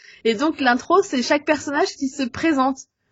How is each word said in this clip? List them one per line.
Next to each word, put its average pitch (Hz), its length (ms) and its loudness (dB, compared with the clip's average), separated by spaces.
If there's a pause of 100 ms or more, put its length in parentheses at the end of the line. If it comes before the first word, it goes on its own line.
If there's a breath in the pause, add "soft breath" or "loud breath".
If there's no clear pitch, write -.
(240 loud breath)
et 226 100 2
donc 294 280 -2
l'intro, 262 400 4
c'est 277 200 -2
chaque 294 220 0
personnage 302 540 -2
qui 277 100 -4
se 269 160 -6
présente, 269 540 -2 (340)